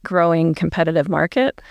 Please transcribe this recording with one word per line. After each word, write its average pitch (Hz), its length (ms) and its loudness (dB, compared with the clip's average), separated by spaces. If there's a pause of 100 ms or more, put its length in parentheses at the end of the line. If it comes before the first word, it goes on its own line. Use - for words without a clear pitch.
growing 165 520 2
competitive 165 540 -2
market? 175 600 -2